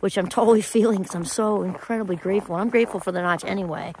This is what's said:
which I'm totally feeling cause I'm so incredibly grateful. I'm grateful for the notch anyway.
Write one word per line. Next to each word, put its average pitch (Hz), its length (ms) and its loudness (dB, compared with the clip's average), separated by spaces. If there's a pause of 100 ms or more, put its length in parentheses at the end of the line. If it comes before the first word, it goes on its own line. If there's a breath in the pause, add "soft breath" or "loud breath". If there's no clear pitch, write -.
which 196 160 0
I'm 185 120 0
totally 220 340 4
feeling 214 420 2
cause - 100 -10
I'm 170 100 -4
so 214 380 0
incredibly 185 540 -4
grateful. 185 400 -2
I'm 196 120 0
grateful 233 320 2
for 185 120 -4
the 180 100 -2
notch 175 220 0
anyway. 175 560 -6